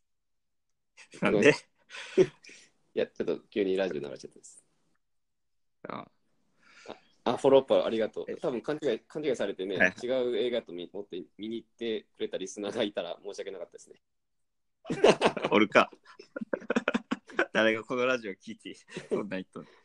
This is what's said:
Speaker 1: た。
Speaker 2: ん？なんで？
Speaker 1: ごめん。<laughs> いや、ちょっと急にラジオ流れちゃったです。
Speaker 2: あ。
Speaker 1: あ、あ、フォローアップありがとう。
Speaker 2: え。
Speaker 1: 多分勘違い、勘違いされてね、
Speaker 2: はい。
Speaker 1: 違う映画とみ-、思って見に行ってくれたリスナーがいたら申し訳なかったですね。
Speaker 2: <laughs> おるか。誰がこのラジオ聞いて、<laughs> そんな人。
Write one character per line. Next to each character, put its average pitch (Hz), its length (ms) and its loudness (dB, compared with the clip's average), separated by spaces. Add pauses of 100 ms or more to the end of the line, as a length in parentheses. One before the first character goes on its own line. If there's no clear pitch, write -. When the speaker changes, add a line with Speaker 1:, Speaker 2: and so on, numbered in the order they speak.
(1200)
Speaker 1:
た。 101 100 2
Speaker 2:
ん？ - 20 4
な 107 80 4
ん - 20 6
で？ 143 100 10 (640)
Speaker 1:
ご 185 60 8
め 185 60 6
ん。 - 20 -12
<laughs> - 640 -20
い - 60 -2
や、 - 80 2
ち - 140 -10
ょ - 20 -4
っ - 20 -2
と 80 140 -2 (100)
急 104 140 0
に 95 120 0
ラ 95 120 0
ジ 76 100 -6
オ - 20 -4
流 71 80 -8
れ 65 80 -10
ち - 100 -16
ゃ - 20 -20
っ - 20 -20
た - 80 -20
で - 60 -20
す。 - 200 -20 (1200)
Speaker 2:
あ。 - 200 -12 (1160)
Speaker 1:
あ、 117 80 0
あ、 127 60 -2
フ 139 100 2
ォ - 20 8
ロ 135 80 10
ー 131 40 8
ア - 20 -12
ッ - 20 -12
プ 98 180 4
あ 101 60 0
り 113 80 0
が 107 120 0
と - 120 -10
う。 - 60 -10
Speaker 2:
え。 - 80 -8
Speaker 1:
多 156 160 -4
分 113 80 -4
勘 151 200 -6
違 131 140 0
い、 113 60 -6
勘 - 240 -10
違 135 80 0
い 113 40 0
さ 104 120 -2
れ 98 60 -6
て 95 120 -6
ね、 95 120 -4
Speaker 2:
は 92 100 6
い。 95 120 -2
Speaker 1:
違 123 60 -6 (240)
う 120 60 -2
映 117 160 0
画 117 100 -2
と 85 100 -16
み-、 87 200 -10
思 101 100 -8
っ 101 60 -16
て 90 160 -10 (120)
見 104 120 -10
に 113 80 -6
行 110 80 -10
っ - 40 -20
て 113 380 -6 (100)
く - 40 -20
れ 107 80 -4
た - 80 -8
リ 185 100 -6
ス 107 140 -12
ナ 101 100 -6
ー - 20 -8
が 117 120 -2
い 104 80 -4
た 98 100 -6
ら 85 220 -10
申 98 100 -12
し - 60 -10
訳 95 100 -10
な 95 80 -12
か 85 60 -12
っ - 20 -10
た - 60 -20
で - 80 -20
す - 100 -20
ね。 - 100 -20 (840)
Speaker 2:
<laughs> - 680 4
お - 80 4
る 107 100 6
か。 - 220 6 (1600)
誰 110 220 4
が 110 100 -6
こ 131 120 -6
の 123 100 0
ラ 131 120 0
ジ 110 100 -10
オ 95 40 -6
聞 110 200 -16
い - 40 -14
て、 85 180 -16 (140)
<laughs> - 200 -14
そ - 140 -2
ん 101 60 -10
な 95 100 -6
人。 - 260 -14 (200)